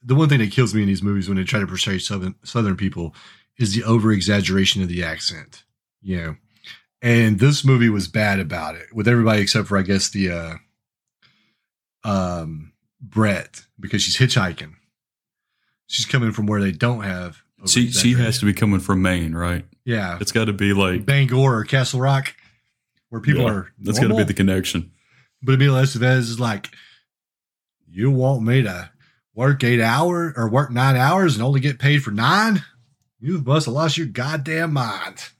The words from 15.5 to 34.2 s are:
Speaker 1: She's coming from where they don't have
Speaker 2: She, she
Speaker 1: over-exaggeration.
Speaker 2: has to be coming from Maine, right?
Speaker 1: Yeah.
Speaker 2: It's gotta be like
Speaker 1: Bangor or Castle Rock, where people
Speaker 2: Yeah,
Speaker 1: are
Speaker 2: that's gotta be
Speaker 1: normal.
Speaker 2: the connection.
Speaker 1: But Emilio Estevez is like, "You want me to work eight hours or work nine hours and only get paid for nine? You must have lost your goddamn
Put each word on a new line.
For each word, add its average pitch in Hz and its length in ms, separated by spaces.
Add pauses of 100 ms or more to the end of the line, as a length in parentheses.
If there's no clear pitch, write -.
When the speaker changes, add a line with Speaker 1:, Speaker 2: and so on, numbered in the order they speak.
Speaker 1:
She's - 200
coming 120 240
from 104 160
where 104 140
they 98 100
don't 113 320
have 90 380 (260)
Speaker 2:
She, 120 240
she 120 240
Speaker 1:
over-exaggeration. 123 100
Speaker 2:
has 110 140
to 104 60
be 101 80
coming 101 260
from 95 240
Maine, 87 320
right? 87 300 (180)
Speaker 1:
Yeah. 98 360
Speaker 2:
It's 101 120
gotta 110 220
be 101 200
like 95 320
Speaker 1:
Bangor 131 540
or 110 40
Castle 131 380
Rock, 135 320 (760)
where 113 120
people 120 220
Speaker 2:
Yeah, 117 80
Speaker 1:
are 98 160 (100)
Speaker 2:
that's 107 220
gotta 135 100
be 104 40
Speaker 1:
normal. 110 140
Speaker 2:
the 101 60
connection. 92 580 (520)
Speaker 1:
But 127 120
Emilio 131 280
Estevez 127 380
is 117 180
like, 110 300 (1160)
"You 95 220
want 131 320
me 120 220
to 90 260 (460)
work 135 280
eight 120 160
hours 160 560
or 113 140
work 131 220
nine 127 240
hours 160 400
and 107 80
only 135 160
get 139 180
paid 139 260
for 117 60
nine? 170 540 (560)
You 156 220
must 143 260
have 117 80
lost 151 200
your 156 120
goddamn 151 640